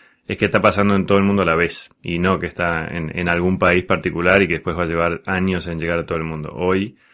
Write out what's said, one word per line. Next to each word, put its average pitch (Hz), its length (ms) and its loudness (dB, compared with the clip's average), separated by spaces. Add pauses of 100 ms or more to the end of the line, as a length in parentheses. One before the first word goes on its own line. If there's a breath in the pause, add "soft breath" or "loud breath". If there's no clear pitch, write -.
(280 soft breath)
es 107 100 -6
que 107 60 0
está 101 160 2
pasando 101 340 4
en 95 120 2
todo 98 120 4
el 98 60 2
mundo 101 180 2
a 87 40 2
la 82 100 2
vez, - 340 -2 (120)
y 85 160 -6
no 90 200 2
que 85 80 -6
está 85 400 -4
en, 80 320 -6
en 87 100 0
algún 87 300 2
país 90 260 4
particular 87 580 2
y 92 40 2
que 82 80 -2
después 82 220 -4
va 87 80 -2
a - 20 -2
llevar 85 400 -2
años 92 400 -2
en 85 120 -6
llegar 85 200 -2
a 82 80 -6
todo 85 120 -4
el 80 60 -4
mundo. 78 300 -8
Hoy 95 420 0 (180 soft breath)